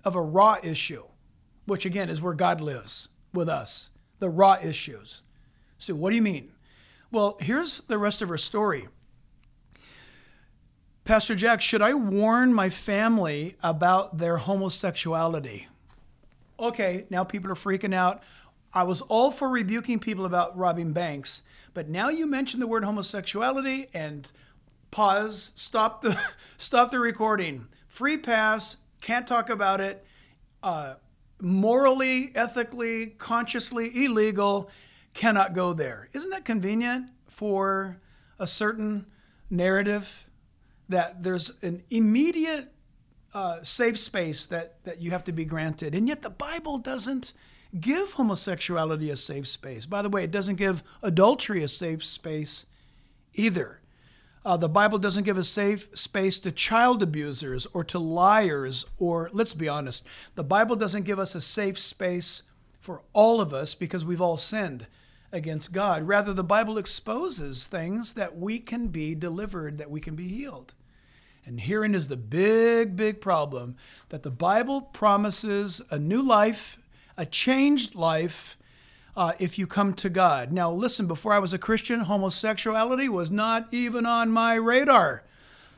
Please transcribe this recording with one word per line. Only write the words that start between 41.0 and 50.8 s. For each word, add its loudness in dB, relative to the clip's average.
there's -4
an -6
immediate, 2
uh, -6
safe 0
space -4
that, -8
that -12
you -6
have -4
to -6
be -4
granted? -6
And 2
yet -4
the -10
Bible -8
doesn't -6
give -2
homosexuality -2
a -6
safe -6
space. -10
By -4
the -2
way, 0
it -4
doesn't -2
give 0